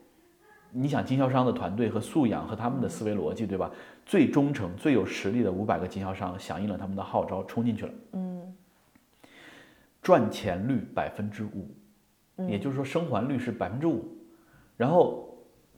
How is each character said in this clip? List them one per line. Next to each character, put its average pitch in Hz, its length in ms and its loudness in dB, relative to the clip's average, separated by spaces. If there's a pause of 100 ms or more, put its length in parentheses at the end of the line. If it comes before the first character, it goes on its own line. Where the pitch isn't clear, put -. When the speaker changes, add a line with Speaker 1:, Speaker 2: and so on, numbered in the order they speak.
(720)
Speaker 1:
你 127 160 0
想 123 180 0
经 131 140 0
销 135 100 4
商 127 160 4
的 120 60 2
团 92 240 -2
队 113 140 2
和 101 100 -2
素 151 280 2
养 80 200 -2
和 113 80 -6
他 110 120 -2
们 127 140 -2
的 104 80 0
思 - 140 -8
维 107 120 0
逻 85 160 -2
辑， 107 140 -4
Speaker 2:
嗯。 - 20 -2
Speaker 1:
对 95 120 -2
吧？ 85 100 -2 (360)
最 156 220 6
忠 143 240 4
诚、 95 240 -6
最 151 160 2
有 104 140 4
实 - 240 -4
力 117 140 2
的 98 80 2
五 95 120 -2
百 107 140 0
个 87 100 -4
经 95 140 -6
销 95 100 -4
商 92 280 -6
响 80 200 -8
应 101 80 -2
了 98 80 -2
他 95 120 -8
们 98 80 -4
的 98 80 -4
号 95 220 0
召， - 180 -4
冲 - 200 -2
进 117 120 2
去 - 100 -6
了。 - 60 -8 (220)
Speaker 2:
嗯。 185 420 -8 (1500)
Speaker 1:
赚 127 300 8
钱 95 360 -2
率 131 120 2 (160)
百 78 140 0
分 104 200 -6
之 107 140 -8
五， 101 240 -10 (680)
Speaker 2:
嗯。 185 120 -4
Speaker 1:
也 104 100 0
就 139 100 -4
是 131 60 -2
说 139 100 -2
生 165 220 -2
还 120 200 0
率 139 100 0
是 117 140 -4
百 92 180 -4
分 120 100 -4
之 160 80 2
五。 139 160 0 (720)
然 120 120 2
后 160 380 4 (500)